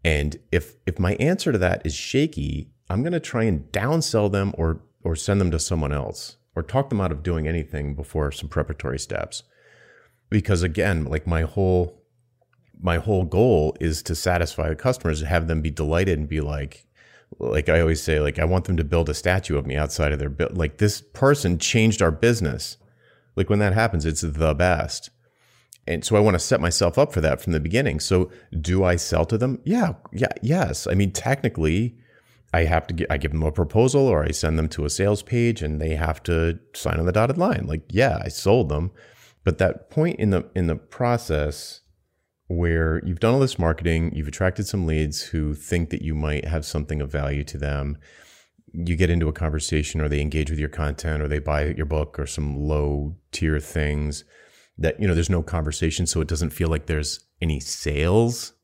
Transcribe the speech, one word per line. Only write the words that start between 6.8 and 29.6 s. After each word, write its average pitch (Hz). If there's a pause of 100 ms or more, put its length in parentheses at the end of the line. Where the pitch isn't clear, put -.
them 104
out 90
of 73
doing 80
anything 73
before 73
some 73
preparatory 71
steps. - (840)
Because 98
again, 82
like, 76
my 82
whole, 90 (760)
my 87
whole 95
goal 85
is 78
to 82
satisfy 85
the 80
customers, 80
have 82
them 80
be 78
delighted 80
and 73
be 78
like, 71 (520)
like 73
I 82
always 80
say, 76
like, 76
I 80
want 90
them 90
to 80
build 78
a 76
statue 90
of 67
me 67
outside 73
of 71
their 71
bu-, 71
like, 80
this 104
person 135
changed 110
our 82
business. 98 (600)
Like, 95
when 104
that 101
happens, 101
it's 80
the 78
best. 85 (800)
And 82
so 107
I 104
wanna 104
set 107
myself 85
up 147
for 90
that 76
from 90
the 78
beginning. 85
So 92 (280)
do 92
I 87
sell 82
to 113
them? 123